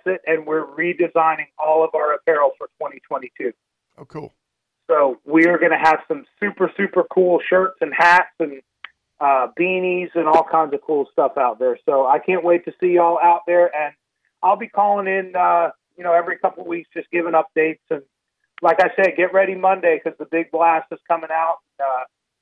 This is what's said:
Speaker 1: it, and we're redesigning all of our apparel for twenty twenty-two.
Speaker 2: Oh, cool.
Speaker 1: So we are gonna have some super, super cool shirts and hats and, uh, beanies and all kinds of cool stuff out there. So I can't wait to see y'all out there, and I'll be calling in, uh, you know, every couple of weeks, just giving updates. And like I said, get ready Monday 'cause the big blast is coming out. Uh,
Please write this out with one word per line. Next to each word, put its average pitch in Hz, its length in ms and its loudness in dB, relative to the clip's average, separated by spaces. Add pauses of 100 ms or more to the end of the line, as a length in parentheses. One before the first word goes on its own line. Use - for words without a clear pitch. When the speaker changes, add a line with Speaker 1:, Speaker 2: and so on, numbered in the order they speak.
Speaker 1:
it, 185 200 -4
and 156 220 -2
we're 156 180 -4
redesigning 160 840 -2 (160)
all 156 200 2
of 160 100 -2
our 151 200 -2
apparel 147 440 0
for 147 100 -14 (120)
twenty 147 280 -10
twenty-two. 131 460 -8 (440)
Speaker 2:
Oh, 127 80 -20
cool. 151 280 -16 (560)
Speaker 1:
So 143 360 0
we 160 200 4
are 175 140 2
gonna 165 180 2
have 156 300 2
some 143 180 -8 (140)
super, 196 360 -4
super 190 280 -2
cool 180 440 2
shirts 185 340 0
and 147 140 -4
hats 175 440 4
and, 143 220 -8 (580)
uh, 135 280 2 (120)
beanies 180 560 -2
and 160 120 0
all 160 220 4
kinds 156 240 0
of 139 80 -6
cool 147 300 -2
stuff 143 260 -2
out 120 220 -2
there. 123 260 -2
So 135 220 2
I 139 120 4
can't 180 240 -4
wait 175 220 0
to 160 140 -10
see 180 140 0
y'all 170 300 2
out 175 220 4
there, 175 200 4 (100)
and 151 180 -4 (480)
I'll 190 160 2
be 220 120 -10
calling 202 380 0
in, 190 280 -4
uh, 175 340 2 (280)
you 180 60 -14
know, 175 100 0
every 175 260 0
couple 185 240 -4
of 175 40 -14
weeks, 170 260 -10
just - 180 -12
giving 170 220 -2
updates. 156 460 0 (100)
And 143 120 -6 (600)
like 170 200 2
I 185 140 2
said, 190 200 2
get 180 180 0
ready 190 220 2
Monday 185 480 2
'cause 165 160 -6
the 151 60 -10
big 165 260 -4
blast 160 400 0
is 160 160 -12
coming 165 240 -4
out. 165 280 -2 (220)
Uh, 131 220 -4 (380)